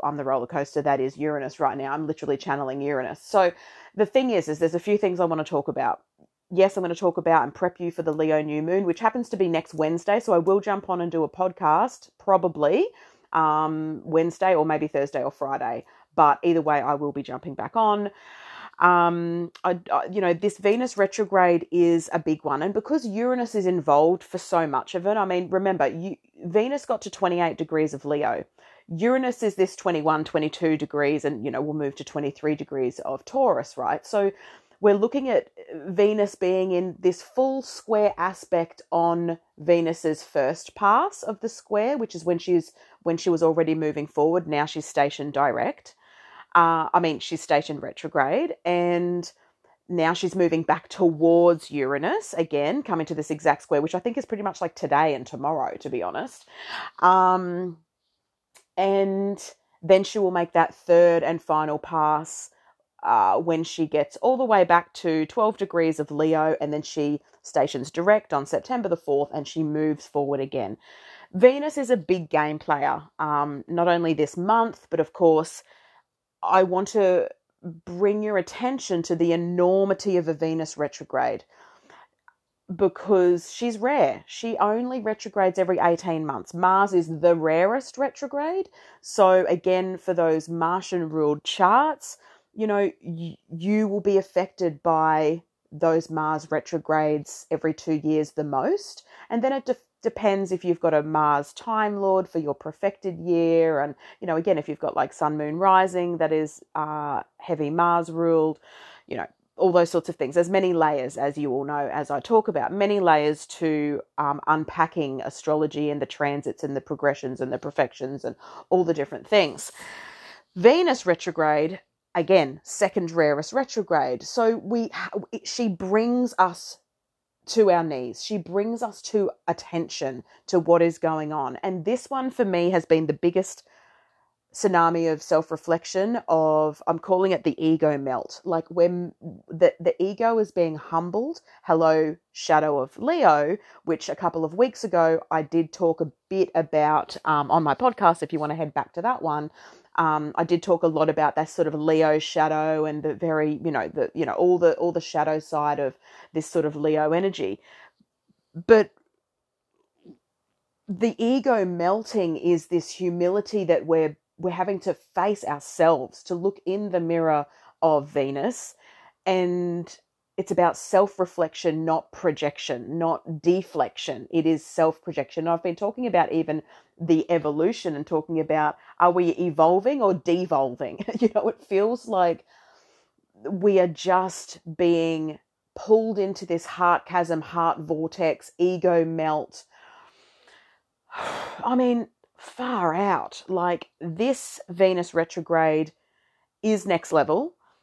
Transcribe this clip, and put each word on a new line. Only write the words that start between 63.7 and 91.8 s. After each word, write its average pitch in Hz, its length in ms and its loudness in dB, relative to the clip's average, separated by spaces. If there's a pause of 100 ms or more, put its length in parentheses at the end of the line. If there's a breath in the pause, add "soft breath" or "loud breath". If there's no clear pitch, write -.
gets 151 320 -2
all 254 200 2
the 262 80 -2
way 208 180 4
back 175 300 4
to 160 340 -2
twelve 214 300 0
degrees 165 420 0
of 147 100 -8
Leo, 156 500 2
and 147 140 -4
then 151 80 -4
she 147 380 -4 (240 soft breath)
stations 139 480 -2
direct 202 420 0
on 139 140 -4
September 226 420 -4
the 170 80 0
fourth, 143 340 -2
and 143 160 -8
she 160 140 -6
moves 151 460 -2
forward 143 320 -4
again. 127 380 -6 (560 loud breath)
Venus 269 440 4
is 254 140 -2
a 247 60 6
big 170 320 -2
game 151 280 0
player, 143 460 -2 (160)
um, 147 480 -2
not 170 220 0
only 170 240 2
this 151 240 -2
month, 220 520 0
but 165 100 0
of 160 140 -4
course, 160 480 2 (800 soft breath)
I 185 180 4
want 185 280 -2
to 185 400 2 (340)
bring 180 580 -4
your 214 160 -2
attention 226 680 -4
to 170 120 -4
the 170 160 2
enormity 180 840 2
of 160 100 0
a 165 80 -2
Venus 160 420 -4
retrograde 131 640 -4 (1300 soft breath)
because 180 800 2
she's 233 280 -6
rare. 226 480 0
She 226 300 -8
only 240 440 -2
retrogrades 202 560 -2
every 185 220 0
eighteen 170 480 0
months. 131 260 -8
Mars 190 400 2
is 160 260 0
the 170 160 6
rarest 170 640 0
retrograde. 285 720 -6 (320 loud breath)
So 185 480 4
again, 185 480 0
for 185 160 -4
those 160 340 0
Martian 170 640 -2
ruled 151 340 0
charts, 247 760 2 (360 soft breath)